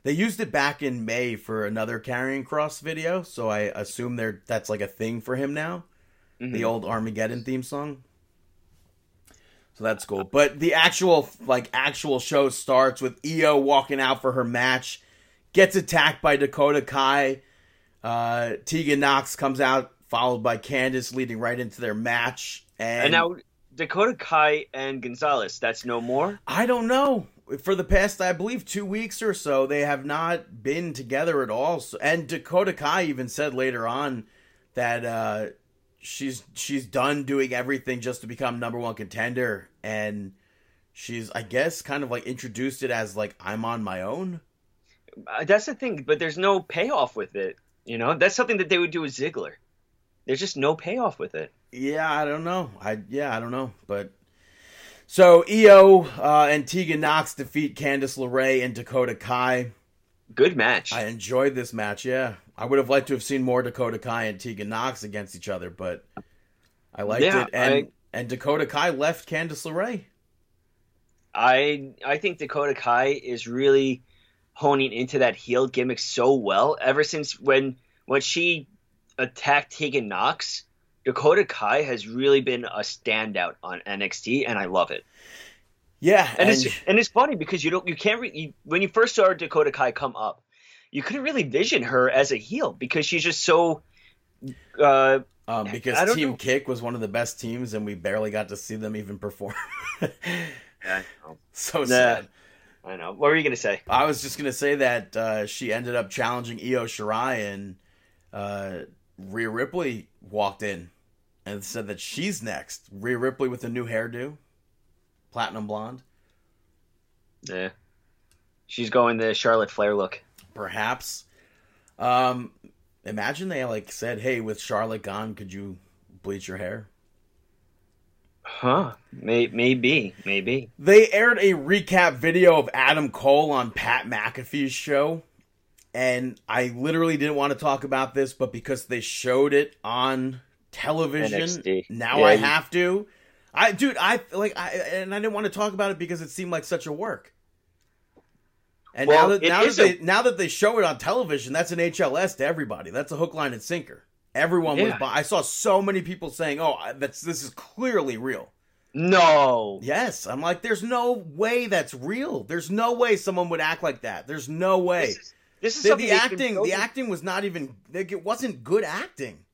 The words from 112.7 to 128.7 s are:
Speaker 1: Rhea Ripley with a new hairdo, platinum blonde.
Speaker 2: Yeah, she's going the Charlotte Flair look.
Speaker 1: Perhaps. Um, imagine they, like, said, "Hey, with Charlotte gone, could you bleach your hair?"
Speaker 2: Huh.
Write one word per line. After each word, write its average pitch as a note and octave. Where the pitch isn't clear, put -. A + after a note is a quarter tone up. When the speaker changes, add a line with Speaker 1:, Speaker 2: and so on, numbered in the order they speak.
Speaker 1:
Rhea A#2
Ripley C3
with B2
a A#2+
new A#2+
hairdo, A#2+
platinum A2
blonde. A2
Speaker 2:
Yeah, F#2
she's A#2
going A#2
the A2
Charlotte A2+
Flair G#2
look. G2
Speaker 1:
Perhaps. G#2+
Um, B2
imagine A#2
they, C#3+
like, A2
said, A#2
"Hey, A#2+
with A2
Charlotte A2
gone, G#2
could G2
you G2
bleach G2
your F#2+
hair?" G2+
Speaker 2:
Huh. B2+